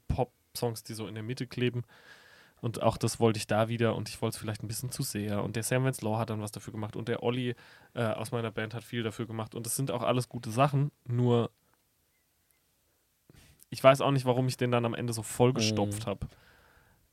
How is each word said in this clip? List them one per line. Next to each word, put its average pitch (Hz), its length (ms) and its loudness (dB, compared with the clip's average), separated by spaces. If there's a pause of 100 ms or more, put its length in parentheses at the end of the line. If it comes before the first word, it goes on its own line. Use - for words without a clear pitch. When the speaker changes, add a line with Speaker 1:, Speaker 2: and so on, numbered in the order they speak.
Speaker 1:
Pop-Songs, - 760 -4
die 117 100 -10
so 110 120 -8
in 101 80 -10
der 110 100 -8
Mitte 123 220 -6
kleben. 120 380 0 (800)
Und 117 200 -4
auch 113 140 4
das - 240 -2
wollte 113 160 4
ich 104 100 -6
da 110 220 2
wieder 113 260 2
und 104 140 -6
ich - 140 -10
wollte 113 140 -2
es - 40 -12
vielleicht 107 220 -6
ein 104 60 -8
bisschen 120 220 -6
zu - 120 -6
sehr. 104 420 -2
Und 104 120 -4
der 113 60 -2
Sam 127 220 2
Vance 131 180 -2
Law 107 160 0
hat 110 120 -2
dann 110 100 -4
was 104 120 -8
dafür - 200 -12
gemacht 107 240 -6
und 113 100 -6
der 117 160 -2
Olli, 120 320 0 (400)
äh, 123 80 -2
aus 110 300 -2
meiner 117 180 -2
Band 107 240 -4
hat 117 80 -8
viel 120 200 -6
dafür 110 240 -4
gemacht. 110 280 -8
Und 113 120 -8
das - 100 -4
sind 135 140 -2
auch 117 120 -2
alles 123 280 2
gute 117 200 -8
Sachen, 139 400 4 (160)
nur 120 440 2 (2250)
ich - 160 -10
weiß 135 160 10
auch 139 100 4
nicht, 131 140 4
warum 127 240 4
ich 127 80 -2
den 123 140 2
dann 120 160 4
am 117 80 0
Ende 120 180 -2
so 110 100 -4
vollgestopft 107 840 2
Speaker 2:
Mhm. 101 40 -2
Speaker 1:
hab. - 160 -6 (880)